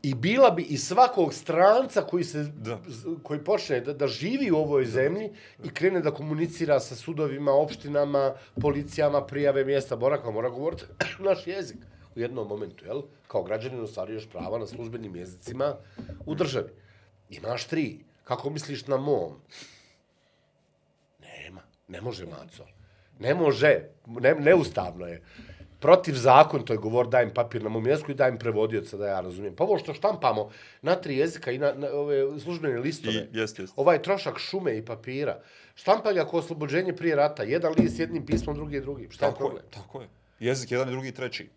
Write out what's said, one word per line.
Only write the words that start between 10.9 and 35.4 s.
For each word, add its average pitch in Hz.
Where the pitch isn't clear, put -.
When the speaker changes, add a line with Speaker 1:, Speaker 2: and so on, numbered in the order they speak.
Speaker 1:
<clears throat> -
naš 190
jezik 175
u 117
jednom 117
momentu, 104
jel? 123
Kao 98
građanin 113
ostvaruješ 107
prava 92
na 107
službenim 113
jezicima 120
u 151
državi. 135
Imaš 113
tri. 127
Kako 131
misliš 143
na 139
mom? 120
Nema. 85
Ne 90
može, 101
Maco. 71
Ne 127
može. 143
Ne, 120
neustavno 131
je. 85
Protiv 170
zakon, 135
to 120
je 107
govor, 113
dajem 120
papir 113
na 104
mom 113
jeziku 151
i 135
dajem 131
prevodioca 110
da 101
ja 95
razumijem. 92
Pa 160
ovo 196
što 160
štampamo 123
na 170
tri 151
jezika 156
i 127
na, 143
na 139
ove 143
službene 151
listove. 131
Speaker 2:
I, 107
jest, 110
jest. 95
Speaker 1:
Ovaj 151
trošak 165
šume 170
i 110
papira. 120